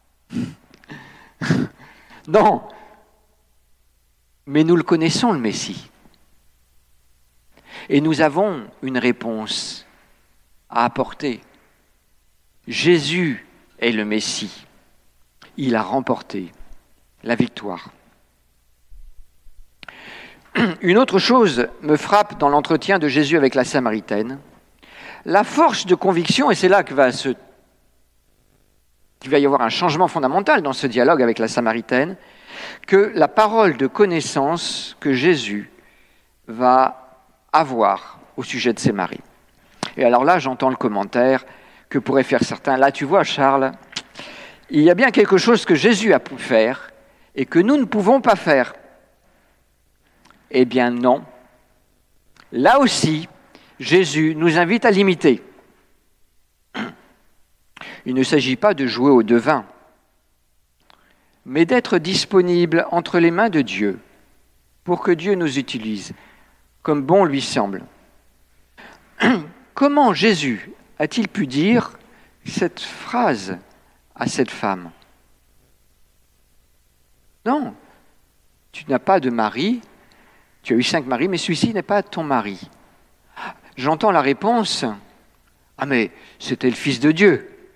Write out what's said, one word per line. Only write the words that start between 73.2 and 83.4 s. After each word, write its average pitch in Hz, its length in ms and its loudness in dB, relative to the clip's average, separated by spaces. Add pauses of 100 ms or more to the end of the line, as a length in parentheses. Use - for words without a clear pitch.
à 123 120 -6
cette 123 240 -2
femme ? « 92 400 -6 (2500)
Non, 262 300 -4 (1000)
tu - 160 -18
n'as 131 100 0
pas 190 220 0
de 131 80 -4
mari, 120 540 -2 (800)
tu - 100 -6
as 113 40 4
eu 120 60 2
cinq 147 220 -2
maris, 131 240 -2
mais 185 80 -4
celui-ci 190 380 -2
n'est 180 80 -2
pas 202 200 0
ton - 220 -10
mari. » 107 460 -6 (1080)